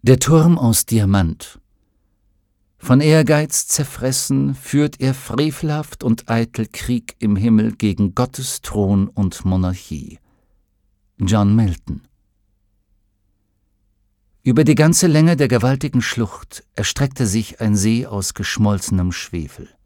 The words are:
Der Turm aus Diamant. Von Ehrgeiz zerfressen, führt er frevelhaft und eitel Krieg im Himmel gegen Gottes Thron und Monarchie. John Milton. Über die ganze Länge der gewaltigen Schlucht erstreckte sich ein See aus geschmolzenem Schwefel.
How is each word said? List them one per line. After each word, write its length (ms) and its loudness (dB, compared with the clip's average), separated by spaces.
Der 140 6
Turm 380 4
aus 280 0
Diamant. 760 0
Von 220 2
Ehrgeiz 680 2
zerfressen, 840 -2
führt 460 -2
er 140 0
frevelhaft 880 -4
und 260 -2
eitel 380 -2
Krieg 520 -6
im 180 0
Himmel 400 2
gegen 360 0
Gottes 480 -4
Thron 460 0
und 380 -4
Monarchie. 760 -4
John 360 2
Milton. 460 -2
Über 220 2
die 100 4
ganze 320 2
Länge 300 4
der 100 0
gewaltigen 540 0
Schlucht 640 -8
erstreckte 500 -2
sich 360 -4
ein 160 0
See 280 0
aus 280 -6
geschmolzenem 800 -2
Schwefel. 560 -12